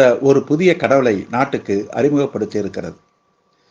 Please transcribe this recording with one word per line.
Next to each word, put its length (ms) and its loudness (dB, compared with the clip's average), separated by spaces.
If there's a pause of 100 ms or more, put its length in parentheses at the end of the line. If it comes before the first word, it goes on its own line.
(200)
ஒரு 240 4
புதிய 320 2
கடவுளை 380 2 (160)
நாட்டுக்கு 460 -4 (160)
அறிமுகப்படுத்தி 680 -2
இருக்கிறது. 400 -8 (720)